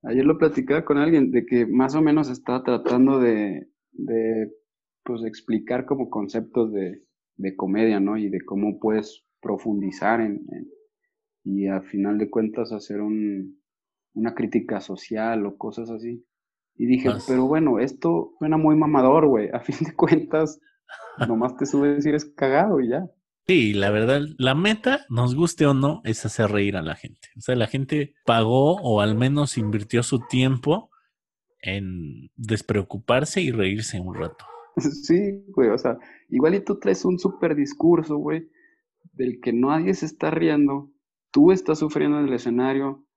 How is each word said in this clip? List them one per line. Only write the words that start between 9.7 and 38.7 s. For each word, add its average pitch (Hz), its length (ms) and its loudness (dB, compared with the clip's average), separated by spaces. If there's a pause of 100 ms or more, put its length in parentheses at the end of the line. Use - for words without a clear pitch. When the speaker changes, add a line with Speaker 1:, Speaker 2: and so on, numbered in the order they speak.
Speaker 1:
en, 104 320 -4
en, - 160 -14 (760)
y 98 240 -2
a 95 140 -2
final 101 360 -2
de 104 120 -2
cuentas 113 420 -4
hacer 104 280 -8
un, 104 600 -6 (540)
una 113 200 -4
crítica 113 460 -2
social 110 640 -6
o 98 120 -10
cosas 113 320 -10
así. 117 340 -12 (520)
Y 120 100 0
dije, 127 220 2
Speaker 2:
Más 104 180 -2
Speaker 1:
"Pero 131 200 2
bueno, 143 340 2
esto 165 580 -2
suena 156 180 0
muy 156 200 6
mamador, 151 500 6
güey. 113 260 2
A 120 80 -4
fin - 240 -6
de 160 120 -8
cuentas, 156 640 2 (580)
Speaker 2:
<laughs> 117 100 0
Speaker 1:
nomás 120 280 0
te 139 100 -4
subes 143 400 0
y 151 40 2
eres 151 140 0
cagado 147 560 0
y 117 100 0
ya". 160 140 -2 (420)
Speaker 2:
Sí, 127 260 4
la 101 180 2
verdad, 113 300 2 (160)
la 131 180 2
meta, 214 540 0
nos 123 260 0
guste 160 300 0
o 139 80 6
no, 139 320 0
es 113 220 -4
hacer 107 240 0
reír 101 260 0
a 85 60 -4
la 80 140 -8
gente. - 320 -20 (100)
O - 20 -20
sea, 127 160 -2
la 113 100 2
gente 139 480 -4 (120)
pagó 120 500 4
o 123 240 0
al 107 160 2
menos 139 400 0
invirtió 107 460 -2
su 120 260 -2
tiempo 131 600 0 (720)
en 90 720 -10
despreocuparse 110 1040 -2
y 170 100 -2
reírse 104 500 -2
un 90 140 -10
rato. 87 300 -10 (340)
Speaker 1:
<laughs> 151 260 -6
Sí, 196 400 0 (100)
güey, 127 160 4
o 117 80 0
sea, 117 200 -2 (300)
igual 156 260 2
y 196 60 0
tú 202 180 -4
traes 190 260 0
un 180 140 2
súper 175 360 -2
discurso, 151 600 2
güey, 151 320 -4 (640)